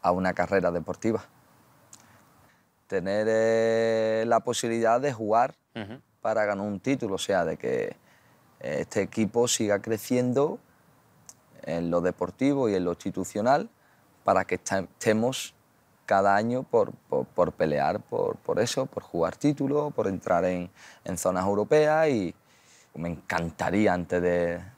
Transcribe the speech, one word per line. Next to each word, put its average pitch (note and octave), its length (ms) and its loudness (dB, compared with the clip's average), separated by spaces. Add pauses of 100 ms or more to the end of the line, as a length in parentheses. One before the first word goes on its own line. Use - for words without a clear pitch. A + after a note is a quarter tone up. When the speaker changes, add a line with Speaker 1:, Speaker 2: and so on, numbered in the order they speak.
Speaker 1:
a F2 100 2
una F#2 200 0
carrera F2+ 380 2
deportiva. F2+ 540 -4 (1600)
Tener, G2 420 -2
eh, A2+ 960 2
la A#2 140 4
posibilidad A#2 600 0
de C#3+ 120 -2
jugar A2+ 420 0 (200)
Speaker 2:
Ujú. A2+ 260 -12 (220)
Speaker 1:
para A2 240 0
ganar G2+ 200 -2
un G2+ 140 -6
título, B2 360 -2
o - 20 -4
sea, F#2 260 0
de E2 140 -4
que, B1 380 -4 (640)
eh, D2 200 -6
este G2 220 -4
equipo A2 460 -2
siga G2+ 340 0
creciendo B2 760 -2 (1040)
en E2+ 280 -4
lo E2+ 100 2
deportivo A2+ 680 0
y G2+ 60 2
en F2+ 100 0
lo F2 80 0
institucional G#2+ 760 -2 (560)
para F#2 220 4
que - 100 -2
esta-, F#2+ 240 -2
estemos A2+ 760 -2 (520)
cada G2 300 4
año A#2+ 260 0
por, A2+ 300 2 (180)
por, C2 160 -2
por E2 260 0
pelear, D#2 480 0
por, - 360 -4
por - 240 -4
eso, C3 260 -2
por - 160 -10
jugar E2 340 -2
títulos, C#3+ 560 0
por G#2 140 -2
entrar F2+ 400 0
en, F2+ 240 -2 (340)
en F2+ 140 -6
zonas F#2 260 0
europeas D3+ 640 2
y G#2 260 0 (600)
me E2+ 160 -6
encantaría, F2 840 0
antes F2+ 300 0
de F2 380 0 (180)